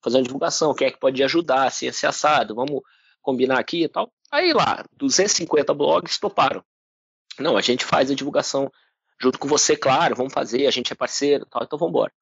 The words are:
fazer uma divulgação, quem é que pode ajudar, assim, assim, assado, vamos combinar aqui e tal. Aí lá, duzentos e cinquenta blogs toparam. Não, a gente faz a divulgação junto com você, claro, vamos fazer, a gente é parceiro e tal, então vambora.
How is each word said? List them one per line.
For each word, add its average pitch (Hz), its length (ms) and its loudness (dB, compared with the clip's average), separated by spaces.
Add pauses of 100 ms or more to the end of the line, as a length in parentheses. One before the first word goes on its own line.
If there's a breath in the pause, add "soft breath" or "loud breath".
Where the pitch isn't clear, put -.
fazer 120 140 2
uma 135 60 4
divulgação, 143 500 -2
quem 135 140 0
é 123 40 -2
que - 80 -20
pode 135 240 0
ajudar, 135 440 0
assim, - 200 -6
assim, 123 180 -6
assado, 139 480 0
vamos 131 280 -4 (400 soft breath)
combinar 131 380 0
aqui 170 240 -2
e 151 40 0
tal. 185 240 -4 (180)
Aí 330 220 2
lá, 208 320 0 (140)
duzentos 180 360 2
e - 20 0
cinquenta 156 400 0
blogs 160 420 0
toparam. 139 460 0 (760)
Não, 139 160 0
a 98 60 2
gente 123 240 0
faz 143 240 2
a 139 60 2
divulgação 139 540 -2 (520)
junto 127 160 2
com 143 100 -6
você, 147 300 4
claro, 139 380 2
vamos 131 180 -4
fazer, 139 320 0
a 127 60 4
gente 123 200 -4
é 135 40 -10
parceiro 143 500 0
e - 40 -20
tal, 117 140 -4
então 151 140 -10
vambora. 151 340 0 (100)